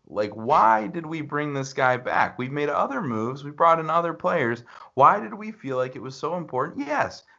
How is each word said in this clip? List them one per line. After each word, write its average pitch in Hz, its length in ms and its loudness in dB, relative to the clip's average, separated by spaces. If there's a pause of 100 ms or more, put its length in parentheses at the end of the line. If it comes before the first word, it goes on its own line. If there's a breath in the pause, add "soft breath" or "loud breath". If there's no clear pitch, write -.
Like, 104 260 -2
why 202 540 4
did 170 200 -8
we 160 160 -6
bring 147 320 -4
this 135 180 -6
guy 127 240 2
back? 120 420 0
We've 127 140 -6
made 147 160 -2
other 240 320 0
moves. 123 420 -4
We 143 100 -12
brought 165 280 4
in 160 80 -6
other 170 240 0
players. 139 520 -2 (280 loud breath)
Why 156 260 6
did 220 140 -8
we 214 180 -12
feel 131 280 -6
like 127 180 -2
it 110 60 -12
was 131 120 -10
so 156 220 -4
important? 160 500 -4
Yes, 277 360 -2 (160 soft breath)